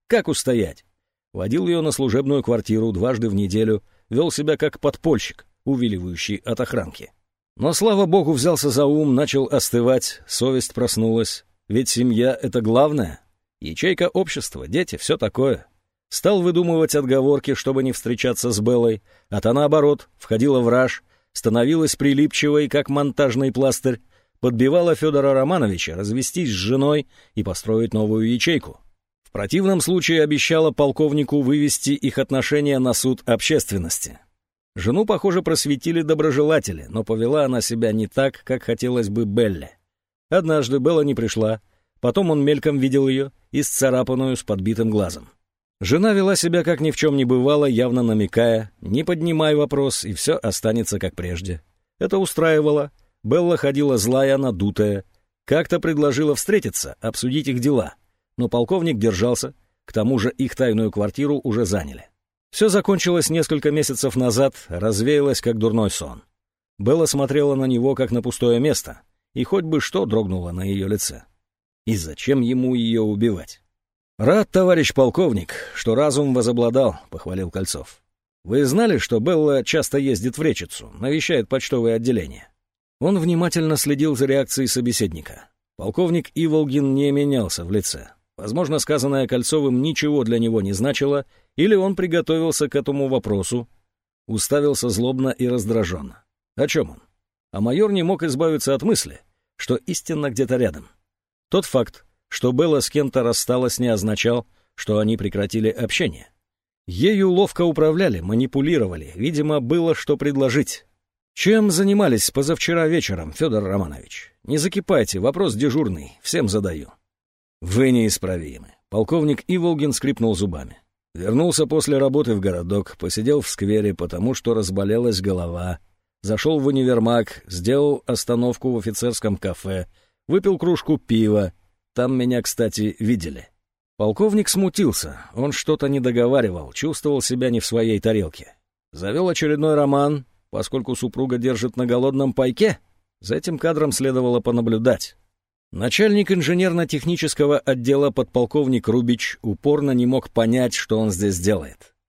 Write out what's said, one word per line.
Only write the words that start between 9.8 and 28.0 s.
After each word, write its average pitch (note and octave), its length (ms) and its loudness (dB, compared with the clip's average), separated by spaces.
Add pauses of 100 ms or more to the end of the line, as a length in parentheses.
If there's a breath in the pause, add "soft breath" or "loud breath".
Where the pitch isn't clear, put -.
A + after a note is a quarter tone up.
совесть B2+ 480 -2
проснулась. A2+ 720 -2 (240)
Ведь A#2+ 220 0
семья — A#2+ 520 2
это B2 200 -2
главное. A#2+ 580 2 (400)
Ячейка F3 480 -2
общества, - 640 -6
дети — D#3 260 -4
все - 220 -4
такое. A#2+ 500 -2 (400)
Стал G3 340 0
выдумывать E3+ 540 2
отговорки, C3+ 600 2
чтобы C3+ 280 -2
не C3 80 0
встречаться A#2+ 600 -4
с G#2+ 100 -2
Беллой, A#2 400 2 (280 soft breath)
а G2+ 120 -4
та, A2+ 100 2
наоборот, D3 560 2 (100)
входила B2+ 440 2
в A#2 80 2
раж, B2+ 340 2 (300)
становилась C3 640 2
прилипчивой, D3 720 2
как C#3+ 180 0
монтажный C3+ 640 0
пластырь, C3 480 0 (400)
подбивала C3+ 560 2
Федора C#3 380 2
Романовича C3 600 0
развестись A#2+ 540 -4
с G#2+ 40 -2
женой C3+ 540 0 (280 soft breath)
и G#2+ 80 -4
построить A2 500 -2
новую A2 380 0